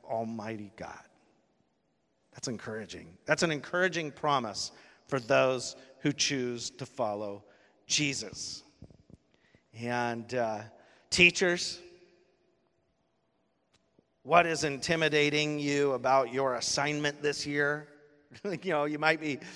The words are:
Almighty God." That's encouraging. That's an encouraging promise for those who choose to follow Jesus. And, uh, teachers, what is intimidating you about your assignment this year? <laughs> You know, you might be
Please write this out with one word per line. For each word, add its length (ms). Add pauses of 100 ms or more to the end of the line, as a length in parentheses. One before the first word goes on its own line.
Almighty 720
God." 280 (1300)
That's 140
encouraging. 800
That's 160
an 80
encouraging 600
promise 580 (380)
for 100
those 560 (280)
who 100
choose 580
to 160
follow 580 (420)
Jesus. 760 (1160)
And, 560
uh, 280 (480)
teachers, 680 (2500)
what 240
is 180
intimidating 920
you 340
about 400
your 220
assignment 680
this 240
year? 480
<laughs> 520
You 260
know, 140
you 140
might 220
be 200 (160)